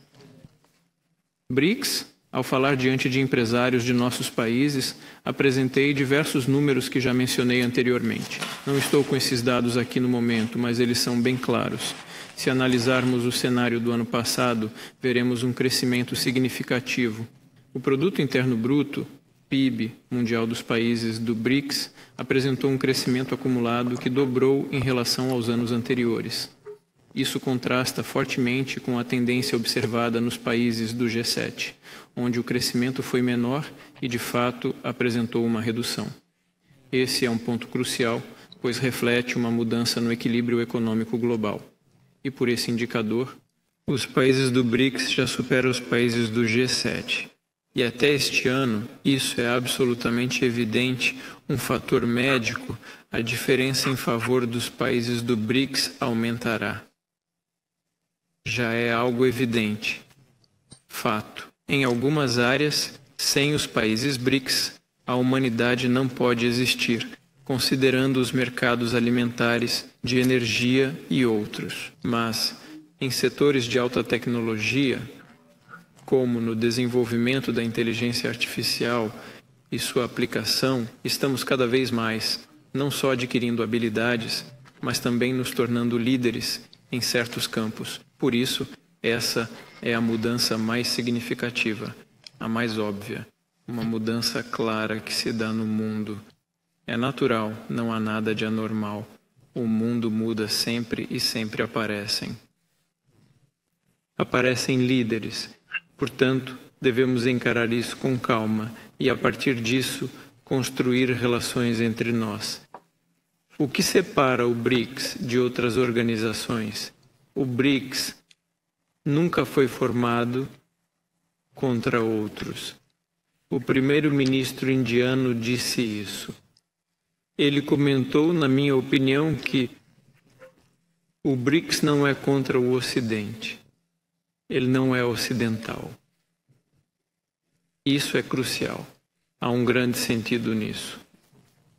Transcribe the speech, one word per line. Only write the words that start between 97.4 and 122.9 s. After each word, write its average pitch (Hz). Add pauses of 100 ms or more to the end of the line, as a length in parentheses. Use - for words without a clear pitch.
não 117
há 110
nada 110
de 113
anormal. 107 (460)
O 123
mundo 113
muda 110
sempre 117
e 123
sempre 113
aparecem. 107 (1800)
Aparecem 127
líderes. 117 (480)
Portanto, 131 (220)
devemos 127
encarar 117
isso 117
com 131
calma 110 (260)
e, 139
a -
partir 131
disso, 127 (340)
construir 127
relações 120
entre 117
nós. 107 (960)
O 147
que 156
separa 131
o 120
brics 120
de 123
outras 123
organizações? 113 (400)
O -
brics 127 (880)
nunca 156
foi 135
formado 120 (1080)
contra 123
outros. 107 (720)